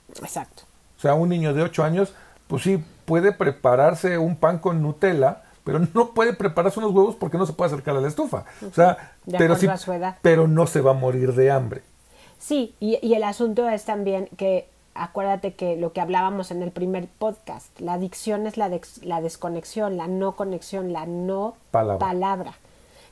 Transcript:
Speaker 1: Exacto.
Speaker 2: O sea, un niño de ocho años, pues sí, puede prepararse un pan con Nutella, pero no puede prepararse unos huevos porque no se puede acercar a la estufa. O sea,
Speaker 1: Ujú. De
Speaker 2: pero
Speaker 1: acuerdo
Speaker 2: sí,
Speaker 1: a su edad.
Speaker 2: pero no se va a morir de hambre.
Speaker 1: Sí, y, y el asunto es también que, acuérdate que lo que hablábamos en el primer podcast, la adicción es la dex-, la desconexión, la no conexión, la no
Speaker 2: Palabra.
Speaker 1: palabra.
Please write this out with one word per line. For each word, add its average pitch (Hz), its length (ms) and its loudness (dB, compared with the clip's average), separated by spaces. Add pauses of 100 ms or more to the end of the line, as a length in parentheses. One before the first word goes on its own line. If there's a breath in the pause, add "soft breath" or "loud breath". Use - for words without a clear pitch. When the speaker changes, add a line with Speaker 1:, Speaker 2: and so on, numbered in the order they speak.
(200)
Speaker 1:
Exacto. - 440 -12 (320)
Speaker 2:
O - 40 -20
sea, 143 140 2
un 165 140 2
niño 160 260 0
de 151 80 2
ocho 165 220 0
años, 185 300 0 (340 loud breath)
pues 139 160 -4
sí, 185 180 2 (220)
puede 170 260 4
prepararse 160 880 2
un 165 160 0
pan 165 240 0
con 165 240 0
Nutella, 151 600 0 (200 soft breath)
pero 151 160 -2 (160)
no 233 200 2
puede 226 180 2
prepararse 190 480 2
unos 214 120 0
huevos 196 220 4
porque 170 240 -4
no 190 80 2
se 156 60 -8
puede 175 180 0
acercar 143 240 -4
a 131 60 0
la 135 80 0
estufa. 160 360 -4 (240 loud breath)
O 180 60 -14
sea, - 380 4 (100)
Speaker 1:
Ujú. 185 80 -12
De 175 80 0
Speaker 2:
pero 165 160 4
Speaker 1:
acuerdo - 60 0
Speaker 2:
sí, 190 80 6
Speaker 1:
a 190 80 0
su 185 160 -8
edad. 180 280 -4
Speaker 2:
pero 165 280 6
no 160 180 4
se 160 140 0
va 135 100 6
a 135 40 4
morir 127 400 0
de 131 180 6
hambre. 127 300 -2 (580 soft breath)
Speaker 1:
Sí, 269 400 -4
y, 214 260 0
y 226 80 4
el 214 80 2
asunto 226 460 0
es 214 160 -4
también 196 520 -4
que, 190 300 0 (280)
acuérdate 196 600 -4
que 175 220 -2
lo 170 160 -4
que 185 80 -6
hablábamos 185 500 0
en 175 140 -4
el 175 80 -6
primer 180 340 -4
podcast, - 600 -8 (120)
la 175 160 -6
adicción 208 540 -4
es 208 80 -10
la 208 120 -2
dex-, 175 360 -8
la 175 160 -4
desconexión, 175 760 -6
la 165 120 -6
no 185 260 -4
conexión, 190 580 -6
la 160 140 -6
no 190 480 -6 (160)
Speaker 2:
Palabra. 98 340 0
Speaker 1:
palabra. 185 500 -4 (580 soft breath)